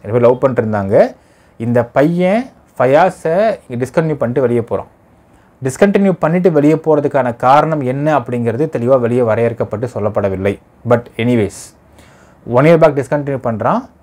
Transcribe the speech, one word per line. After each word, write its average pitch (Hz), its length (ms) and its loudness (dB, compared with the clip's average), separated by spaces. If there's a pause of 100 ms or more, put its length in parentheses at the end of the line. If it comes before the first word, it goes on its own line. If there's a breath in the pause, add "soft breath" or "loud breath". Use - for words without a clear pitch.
ரெண்டு 113 180 -2
பேர் 117 100 4
லவ் 131 120 0
பண்ணிருந்தாங்க. 120 720 0 (420 soft breath)
இந்த 120 280 -2
பையன் 180 600 0 (340)
ஃபயாஸை 170 800 0 (100)
இங்க 123 160 -4
டிஸ்கன்டினியூ 156 300 -2
பண்ணிட்டு 123 260 -2
வெளியே 120 220 0
போறான். - 240 -8 (800 soft breath)
டிஸ்கன்டினியூ 196 480 0
பண்ணிட்டு 175 400 0
வெளியே 147 220 4
போறதுக்கான 143 640 0
காரணம் 151 440 2
என்ன 139 380 -2
அப்படிங்கிறது 120 580 -4
தெளிவா 127 240 2
வெளியே 120 200 0
வரையறுக்கப்பட்டு 113 720 -2
சொல்லப்படவில்லை. 101 640 -2 (300)
But 117 160 0 (120)
anyways, 113 340 0 (1000 soft breath)
one 127 120 4
year 165 140 6
back 156 180 4
டிஸ்கன்டினியூ 139 460 -4
பண்றான். 120 460 -4 (140)